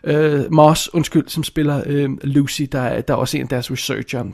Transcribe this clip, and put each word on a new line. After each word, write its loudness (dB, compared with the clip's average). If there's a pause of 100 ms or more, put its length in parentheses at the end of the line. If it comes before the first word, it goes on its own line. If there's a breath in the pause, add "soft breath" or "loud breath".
øh, 0
Moss, 6
undskyld, 0
som -6
spiller, -2
øh, 0 (120)
Lucy, 0 (100)
der -2
er, -2
der 0
er 0
også -2
en -2
af -8
deres -4
researcher. -6